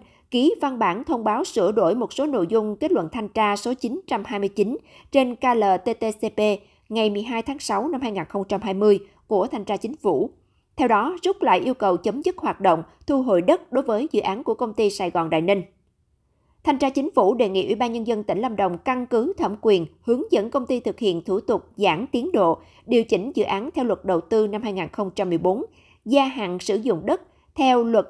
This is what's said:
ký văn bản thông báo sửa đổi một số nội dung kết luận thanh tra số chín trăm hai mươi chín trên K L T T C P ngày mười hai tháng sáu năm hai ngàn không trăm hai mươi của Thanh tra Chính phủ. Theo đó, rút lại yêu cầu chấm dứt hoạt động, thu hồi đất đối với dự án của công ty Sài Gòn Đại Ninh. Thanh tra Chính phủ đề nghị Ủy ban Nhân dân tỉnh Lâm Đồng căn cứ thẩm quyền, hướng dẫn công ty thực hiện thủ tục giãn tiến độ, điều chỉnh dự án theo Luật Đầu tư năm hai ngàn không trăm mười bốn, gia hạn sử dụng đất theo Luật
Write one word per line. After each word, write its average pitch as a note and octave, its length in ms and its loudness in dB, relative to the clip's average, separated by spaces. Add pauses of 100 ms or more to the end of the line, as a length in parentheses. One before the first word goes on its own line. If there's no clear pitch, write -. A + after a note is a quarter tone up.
(300)
ký C#4 300 2
văn C4 180 -2
bản G#3 260 0
thông A#3 200 -4
báo A3 200 0
sửa G#3 280 0
đổi A3 220 4
một - 180 -4
số C#4 140 -2
nội A3+ 220 0
dung G#3+ 280 0
kết D#4+ 160 -2
luận F3 200 0
thanh G#3+ 160 -8
tra G#3 280 0
số A#3+ 180 -4
chín C4 320 -6
trăm A3 180 -4
hai G#3 140 -6
mươi G3+ 100 -2
chín G#3 280 -2 (360)
trên B3 240 2
K - 60 -12 (140)
L A3 80 2 (200)
T A3+ 160 -2
T A3+ 40 -4 (160)
C G#3+ 160 -4
P G#3+ 40 0 (480)
ngày G#3+ 220 2
mười G3+ 120 -4
hai A3+ 200 -6
tháng C#4+ 160 -8
sáu A3+ 300 -2
năm C4+ 120 -4
hai A#3+ 120 -4
ngàn F3 160 -4
không G3 200 -4
trăm G#3 140 -2
hai G3 120 -2
mươi G3+ 240 6 (280)
của G#3 200 0
Thanh A3+ 180 -8
tra G3+ 120 -4
Chính A#3+ 200 -8
phủ. F#3 340 0 (460)
Theo B3 120 2
đó, A#3+ 340 2
rút G4 200 0
lại F#3 180 4
yêu B3+ 140 -2
cầu F#3+ 220 0
chấm G#3+ 260 -4
dứt F4+ 160 -2
hoạt - 220 -6
động, E3+ 220 4 (240)
thu C#4 160 0
hồi F#3+ 200 2
đất C#4+ 300 0
đối C4 120 0
với A#3+ 280 -2
dự G#3 80 2
án G#3 240 -4
của A3+ 100 -2
công A3 200 -6
ty G#3 160 2
Sài F#3+ 200 -4
Gòn E3 200 -2
Đại D#3+ 100 2
Ninh. F#3+ 220 2 (1000)
Thanh C#4 140 2
tra C4+ 120 2
Chính C#4 200 -2
phủ G#3+ 240 4
đề A3+ 140 2
nghị F#3+ 180 0
Ủy G3+ 80 0
ban A#3 180 -2
Nhân A3+ 140 -6
dân G#3+ 160 -2
tỉnh F#3 160 -2
Lâm A#3 180 -4
Đồng F#3 220 0
căn B3+ 280 -4
cứ B3 320 0
thẩm G#3+ 220 -2
quyền, F#3 260 4 (160)
hướng B3 280 0
dẫn A3+ 200 2
công B3+ 160 -2
ty B3 140 -2
thực G3+ 180 -6
hiện F3 260 -2
thủ F#3+ 160 0
tục G#3+ 240 -2 (120)
giãn F#3+ 360 0
tiến C4+ 200 -2
độ, E3+ 260 4 (280)
điều A3+ 180 4
chỉnh A3 300 -2
dự G#3 100 2
án G#3 300 -4
theo C4 100 -2
Luật G#3 200 -2
Đầu F3+ 160 0
tư G#3+ 260 0
năm G#3 160 -4
hai G#3+ 100 -6
ngàn F#3+ 200 -6
không G3 220 -4
trăm F#3+ 140 -2
mười E3+ 100 0
bốn, F#3 260 0 (400)
gia C#4 200 4
hạn G#3+ 340 -6
sử G3 180 -2
dụng G#3+ 300 -2
đất E4 160 -2 (320)
theo B3+ 300 4
Luật A3 260 2